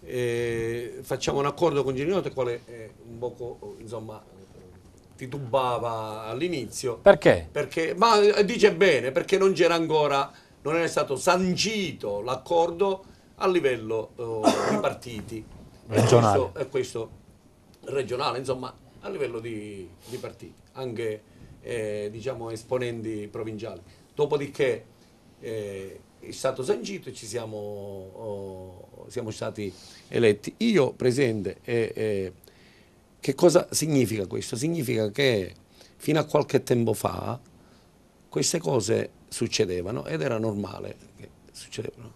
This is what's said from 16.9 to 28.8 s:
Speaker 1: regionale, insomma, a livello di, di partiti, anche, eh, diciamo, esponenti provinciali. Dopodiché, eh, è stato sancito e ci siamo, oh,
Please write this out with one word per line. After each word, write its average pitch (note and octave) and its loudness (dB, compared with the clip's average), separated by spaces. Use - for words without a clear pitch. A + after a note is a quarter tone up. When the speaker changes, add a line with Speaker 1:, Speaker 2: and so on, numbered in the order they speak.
Speaker 1:
regionale, B2+ -2
insomma, B2+ -6
a G3+ -10
livello B2 -4
di, G#2 -10
di A#2 -10
partiti, G2 -14
anche, A#2 -6
eh, G#2+ -6
diciamo, A#2 -8
esponenti A2+ -4
provinciali. G#2+ -8
Dopodiché, C#3+ 0
eh, G2+ -10
è - -14
stato C3 -4
sancito F#3+ -4
e B2+ -14
ci - -14
siamo, A2 -8
oh, G2 -12